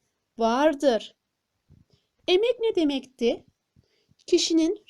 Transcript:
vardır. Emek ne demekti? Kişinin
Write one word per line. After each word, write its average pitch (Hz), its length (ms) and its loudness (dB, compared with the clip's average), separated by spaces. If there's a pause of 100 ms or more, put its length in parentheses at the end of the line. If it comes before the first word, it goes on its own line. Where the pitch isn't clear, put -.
(380)
vardır. 254 800 0 (1120)
Emek 440 320 0
ne 453 140 -2
demekti? 277 680 -2 (800)
Kişinin 330 640 0